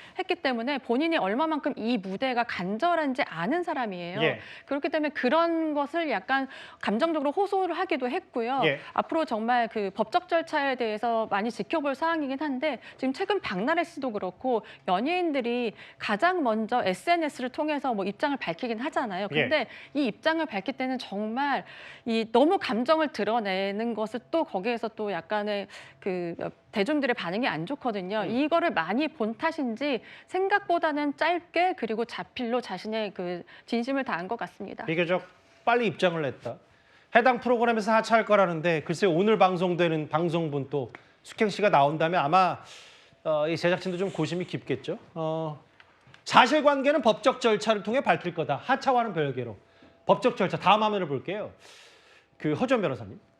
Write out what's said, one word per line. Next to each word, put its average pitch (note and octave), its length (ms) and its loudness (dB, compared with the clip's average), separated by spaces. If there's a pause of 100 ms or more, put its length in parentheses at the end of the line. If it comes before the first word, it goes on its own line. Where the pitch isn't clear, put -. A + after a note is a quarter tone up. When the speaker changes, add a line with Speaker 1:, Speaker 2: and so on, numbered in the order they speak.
(180)
Speaker 1:
했기 F#4 180 -2
때문에 C4+ 420 -2
본인이 D4 380 0
얼마만큼 C#4 600 0
이 A#3 220 0
무대가 A3 460 -2
간절한지 C#4 760 0
아는 G3+ 400 -2
사람이에요. G#3 600 -4
Speaker 2:
예. B2+ 180 0 (260)
Speaker 1:
그렇기 C#4 220 -4
때문에 D4+ 220 0
그런 D#4+ 640 2
것을 D4 360 -2
약간 C4+ 380 -2 (320)
감정적으로 C#4+ 520 0
호소를 F#4+ 460 0
하기도 D#4+ 300 -2
했고요. C4 560 -2
Speaker 2:
예. D3 160 0 (120)
Speaker 1:
앞으로 - 320 0
정말 A#3 440 0
그 G#3 220 -4
법적 F4 380 -2
절차에 D#4 480 0
대해서 A3+ 540 -2
많이 G3+ 200 0
지켜볼 C#4 440 -2
사항이긴 D4 460 -2
한데 C#4+ 400 -2 (160)
지금 C4 160 0
최근 G4 280 0
박나래 C#4+ 440 0
씨도 C4+ 280 -6
그렇고 G3+ 520 -2 (240)
연예인들이 B3 840 0 (240)
가장 E4 440 2
먼저 A3 420 0
에스엔에스를 C4+ 640 0
통해서 D4 440 -2
뭐 G3 100 -2
입장을 C4+ 320 -2
밝히긴 A3 440 -4
하잖아요. G#3+ 520 -4
Speaker 2:
예. D3 100 2
Speaker 1:
근데 C#4+ 240 2 (280)
이 C#4 120 0
입장을 D#4+ 400 0
밝힐 A#3+ 300 -4
때는 C4 220 -2
정말 A3 640 -4 (400)
이 A3+ 280 0
너무 D#4 260 6
감정을 D4 500 2
드러내는 G3+ 840 -2
것을 G#3+ 260 -4 (100)
또 E4 140 2
거기에서 A3+ 440 -4
또 G#3 240 -4
약간의 G3+ 560 -4 (320)
그 F3 340 -4 (380)
대중들의 B3+ 420 2
반응이 G#3 340 -2
안 E3 180 -4
좋거든요. G#3 600 -4
Speaker 2:
음. F3+ 40 -4
Speaker 1:
이거를 D4+ 400 2
많이 G3+ 380 0
본 A3 300 -4
탓인지 C#4 640 -2 (240)
생각보다는 E4+ 880 0
짧게 E4+ 600 0
그리고 A3+ 260 -2
자필로 A#3 560 -4
자신의 G#3+ 540 -6
그 F3 280 -6 (240)
진심을 B3+ 380 0
다한 F#3 240 -4
것 A#3 80 -4
같습니다. - 480 -10
Speaker 2:
비교적 F3 380 0 (420)
빨리 A#3+ 220 4
입장을 E3 340 0
냈다. B2 360 -6 (600)
해당 B3 240 6
프로그램에서 A#3 520 2
하차할 A3 320 4
거라는데 E3+ 580 4
글쎄 E3+ 240 0
오늘 G3 320 4
방송되는 F3 720 2
방송분 D#3 600 -2
또 C3+ 240 -4 (300)
숙행 - 260 0
씨가 F#3+ 220 2
나온다면 D#3+ 520 4
아마, D#3+ 360 4 (640)
어, D#3 260 0
이 E3 80 0
제작진도 F3 400 0
좀 F#3 140 -2
고심이 E3 340 -2
깊겠죠. D#3 540 -6 (160)
어, D#3+ 480 -4 (600)
"사실관계는 C#4 760 4
법적 A#3+ 400 2
절차를 G#3+ 420 2
통해 A#3+ 200 0
밝힐 F3+ 320 -4
거다." C#3+ 220 -2
하차와는 B3 580 0
별개로 B2 420 -4 (480)
법적 G3+ 320 2
절차, E3 220 0
다음 G3+ 240 6
화면을 G#3 240 0
볼게요. C#3+ 440 -6 (840)
그 - 160 0
허지원 B3 300 2
변호사님, A#2+ 360 -4 (220)